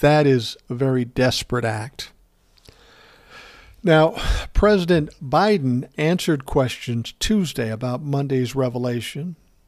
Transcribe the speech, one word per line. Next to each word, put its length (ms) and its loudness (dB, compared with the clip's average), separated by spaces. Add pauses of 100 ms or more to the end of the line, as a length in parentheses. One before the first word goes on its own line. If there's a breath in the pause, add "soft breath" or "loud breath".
That 260 4
is 300 2 (120)
a 60 -8
very 300 0
desperate 600 -2
act. 460 -8 (1700 loud breath)
Now, 300 4 (420 loud breath)
President 560 4 (140)
Biden 640 0 (100)
answered 480 0
questions 720 -4
Tuesday 540 -2
about 320 -6
Monday's 520 -2
revelation 840 -4 (300)